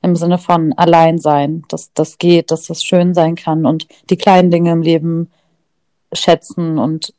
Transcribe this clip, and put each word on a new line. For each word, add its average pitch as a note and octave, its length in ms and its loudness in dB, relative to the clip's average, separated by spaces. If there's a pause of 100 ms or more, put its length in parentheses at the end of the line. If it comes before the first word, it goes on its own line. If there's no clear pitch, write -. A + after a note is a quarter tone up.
im F3+ 140 0
Sinne F3 220 -2
von E3 360 0
Alleinsein, E3 920 2
dass - 260 -12
das - 240 -4
geht, F3 340 2
dass D#3+ 160 -6
das E3 160 -10
schön F3+ 300 0
sein E3+ 220 2
kann D#3+ 300 -4
und D#3+ 220 -2 (220)
die F#3 80 0
kleinen F3+ 340 4
Dinge E3+ 200 0
im E3 100 0
Leben E3 500 -2 (840)
schätzen E3 640 -2
und D#3 420 -6